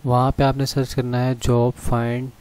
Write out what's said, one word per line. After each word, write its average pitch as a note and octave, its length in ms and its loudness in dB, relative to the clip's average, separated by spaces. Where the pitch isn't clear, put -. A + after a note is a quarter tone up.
वहां B2+ 260 2
पे C#3 120 0
आपने C3+ 220 2
search C3 280 -2
करना B2 240 -2
है B2+ 160 0
जॉब A#2+ 380 2
फाइंड A#2+ 580 -2